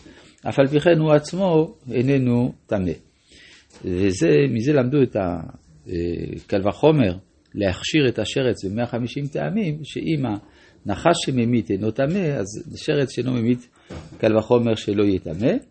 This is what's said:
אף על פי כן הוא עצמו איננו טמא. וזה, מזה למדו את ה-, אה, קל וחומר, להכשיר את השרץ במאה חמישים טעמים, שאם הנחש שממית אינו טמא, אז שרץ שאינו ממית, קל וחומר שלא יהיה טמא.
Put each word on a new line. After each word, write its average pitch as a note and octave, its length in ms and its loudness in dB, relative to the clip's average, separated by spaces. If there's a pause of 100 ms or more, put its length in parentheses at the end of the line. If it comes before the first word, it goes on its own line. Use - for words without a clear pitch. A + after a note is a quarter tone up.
(480)
אף - 100 0
על C#3 80 6
פי D3 140 0
כן E3+ 180 4
הוא D#3 140 2
עצמו D#3+ 640 0 (180)
איננו B2 600 2 (140)
טמא. F#2 260 -2 (920)
וזה, F#2 440 0 (220)
מזה B2 220 0
למדו C3+ 300 2
את A#2+ 140 0
ה-, F2 240 -2 (480)
אה, E2+ 580 -4
קל G2+ 220 0
וחומר, A#2+ 480 2 (380)
להכשיר G#2 540 0
את A2+ 100 -2
השרץ A2+ 460 -2
במאה G#2+ 220 -4
חמישים B2 400 -6
טעמים, D3+ 580 -4
שאם D#3 380 -4 (640)
הנחש E3 300 2 (100)
שממית A#2+ 440 0
אינו G#2 200 0
טמא, D3 480 -2
אז G2+ 80 -4 (300)
שרץ C#3+ 340 -2
שאינו B2+ 220 -4
ממית, B2 360 0 (500)
קל A2 180 4
וחומר A#2 380 4
שלא G#2 300 0
יהיה G2 140 2
טמא. F#2+ 340 -2 (180)